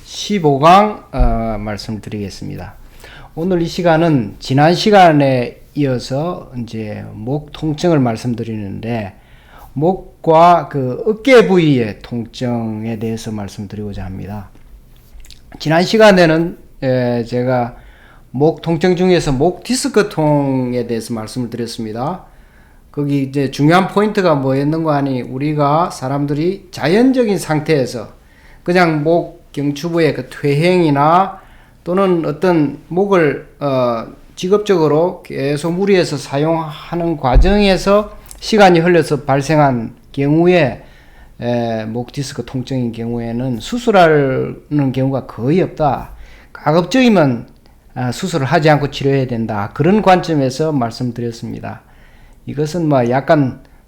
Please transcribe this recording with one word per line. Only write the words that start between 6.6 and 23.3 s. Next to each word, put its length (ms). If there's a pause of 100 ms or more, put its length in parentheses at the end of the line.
목 400
통증을 480
말씀드리는데 1160 (560)
목과 960
그 360
어깨 400
부위의 540
통증에 1000
대해서 360
말씀드리고자 720
합니다. 460 (1080)
지난 240
시간에는, 720 (240)
에, 440
제가 500 (560)
목 300
통증 340
중에서 380
목 320
디스크통에 1200
대해서 260
말씀을 360
드렸습니다. 760 (680)
거기 300
이제 260